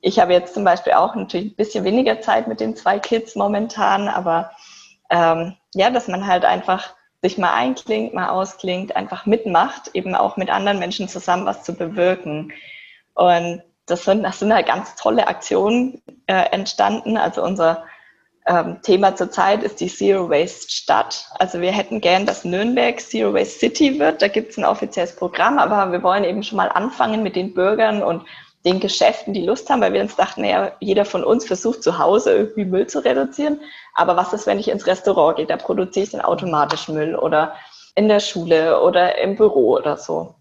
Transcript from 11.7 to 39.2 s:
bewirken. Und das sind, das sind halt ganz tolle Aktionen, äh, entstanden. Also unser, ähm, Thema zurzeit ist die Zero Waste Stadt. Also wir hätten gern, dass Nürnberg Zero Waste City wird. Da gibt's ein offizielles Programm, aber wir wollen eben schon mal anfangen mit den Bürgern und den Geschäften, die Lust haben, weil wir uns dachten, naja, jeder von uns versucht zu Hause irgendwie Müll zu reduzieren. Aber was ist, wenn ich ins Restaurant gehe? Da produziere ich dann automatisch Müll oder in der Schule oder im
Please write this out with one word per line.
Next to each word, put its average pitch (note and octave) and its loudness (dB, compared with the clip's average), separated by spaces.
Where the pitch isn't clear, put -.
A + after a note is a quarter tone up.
bewirken. F3 -2
Und E3+ 2
das F3 -2
sind, G#3 2
das F#3+ -4
sind G#3+ 2
halt G3 4
ganz D#3 -2
tolle - 2
Aktionen, A3+ 0
äh, F#3+ 0
entstanden. G#3 0
Also - -2
unser, E3 0
ähm, F3 0
Thema F#3+ 4
zurzeit G3 0
ist G#3 -6
die F3+ -4
Zero G3 0
Waste D#3 0
Stadt. - -2
Also F#3 -2
wir F3+ 0
hätten G#3 -4
gern, F#3 2
dass - -4
Nürnberg A#3 0
Zero G#3+ -2
Waste - 0
City C4+ 2
wird. D#4 2
Da G#3 4
gibt's A3 -4
ein G3+ -2
offizielles - -2
Programm, F#3+ 0
aber G3 2
wir F3+ -2
wollen F#3+ 2
eben F#3+ -2
schon G#3+ -8
mal F#3+ 0
anfangen A3 -2
mit F#3+ -4
den F#3 -4
Bürgern G#3 2
und E3 -2
den F#3 2
Geschäften, G3+ 0
die F#3 -4
Lust A3 -2
haben, C4 2
weil F#3+ 2
wir G3 2
uns G#3 -4
dachten, - -2
naja, F#3+ 0
jeder G3+ 2
von F#3 -4
uns A3+ 2
versucht - -4
zu E3+ 0
Hause F3+ 4
irgendwie G#3+ 0
Müll F#3 0
zu D4 -6
reduzieren. C#4+ -2
Aber F3 2
was F#3 0
ist, G#3+ -6
wenn G3+ 0
ich - -4
ins - -4
Restaurant F3+ 2
gehe? D3+ -4
Da E3 -2
produziere F#3 -4
ich G3+ -10
dann - -8
automatisch D#3 0
Müll D#3 -4
oder D#3 0
in G#3 4
der G#3 6
Schule E3 2
oder F3+ 4
im G3+ -2